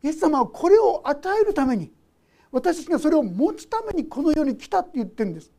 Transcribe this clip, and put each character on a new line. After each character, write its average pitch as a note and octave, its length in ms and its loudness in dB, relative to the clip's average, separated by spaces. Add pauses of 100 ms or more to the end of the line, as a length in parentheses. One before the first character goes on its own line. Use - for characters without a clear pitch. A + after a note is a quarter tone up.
イ C4+ 80 -4
エ D#4 40 -2
ス D4+ 80 -6
様 D4+ 180 2
は A#3+ 80 2
こ - 220 -4
れ G4+ 100 8
を G#4 300 2
与 F#4 320 -2
え G#4 40 6
る G#4 80 -2
た C4+ 140 0
め B3+ 100 0
に、 E3+ 160 -6 (600)
私 D#4+ 260 0
た - 60 -12
ち - 60 -8
が E4 100 0
そ D4+ 100 2
れ D#4 60 4
を D4+ 80 4
持 G#3+ 280 0
つ - 160 -14
た A4+ 140 -4
め A4 100 -8
に D4+ 140 -4
こ C4+ 160 -8
の D#4+ 80 2
世 D4+ 140 2
に C4 120 -2
来 - 120 -20
た F#4+ 100 0
っ F4+ 60 -2
て F4+ 100 -20
言 B3 100 -4
っ F#3 40 -12
て - 160 -6
る G3 60 -4
ん E3 40 -8
で D#3+ 60 -14
す。 - 180 -20